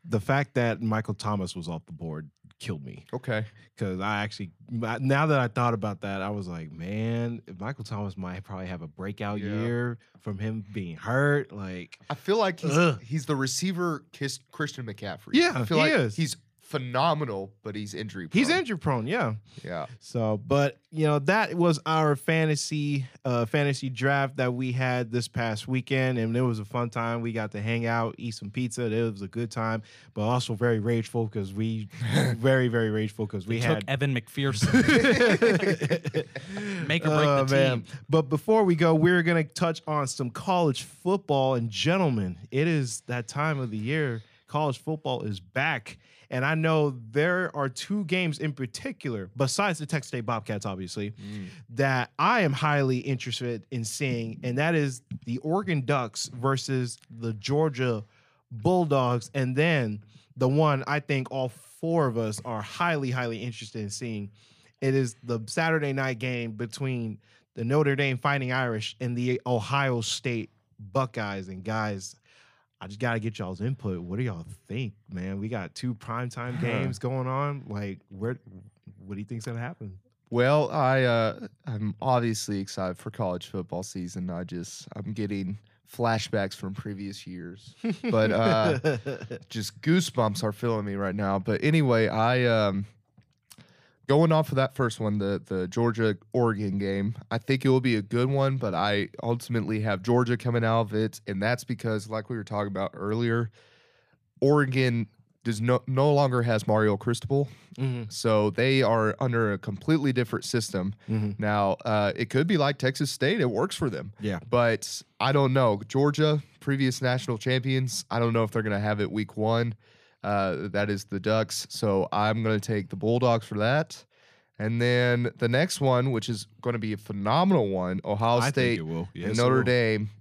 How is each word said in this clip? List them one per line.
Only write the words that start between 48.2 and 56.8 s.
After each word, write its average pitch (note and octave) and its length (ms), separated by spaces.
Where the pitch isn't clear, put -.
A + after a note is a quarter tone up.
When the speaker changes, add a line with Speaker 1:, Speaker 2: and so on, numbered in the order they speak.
Speaker 1:
in D3+ 140
particular, B2 840
besides D#3+ 440
the D3+ 60
Texas C#3+ 220
State A#2+ 180
Bobcats, A2 400
obviously, G2 460
Speaker 2:
Mm. G2+ 360
Speaker 1:
that C3 460
I G#3+ 240
am D3 120
highly C#3 460
interested B2 720
in A#2 140
seeing, A#2 580
and B2 160
that D#3+ 160
is C#3+ 280
the A#2 140
Oregon E3+ 440
Ducks B2+ 500
versus B2+ 640